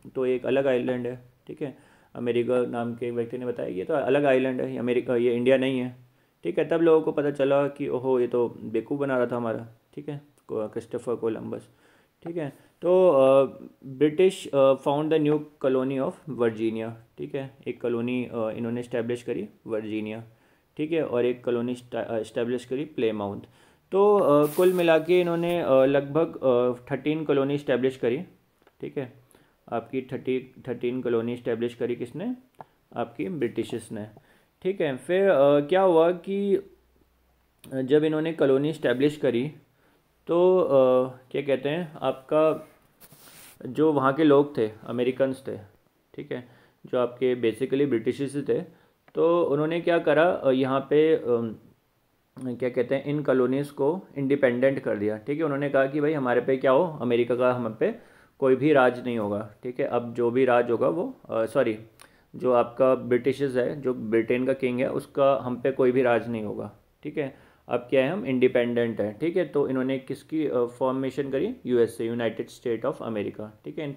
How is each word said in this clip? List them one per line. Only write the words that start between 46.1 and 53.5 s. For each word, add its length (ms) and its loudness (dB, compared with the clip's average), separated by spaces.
ठीक 180 -14
है, 160 -12
जो 120 -4
आपके 540 0
basically 360 -2
ब्रिटिशर्स 600 -4
थे, 120 0
तो 280 2
उन्होंने 380 0
क्या 180 2
करा, 260 2
अ, 260 2
यहाँ 300 0
पे, 360 4
अम, 400 -2
क्या 300 -6
कहते 260 -2
हैं, 100 -2
इन 180 -4
कॉलोनीज़ 500 2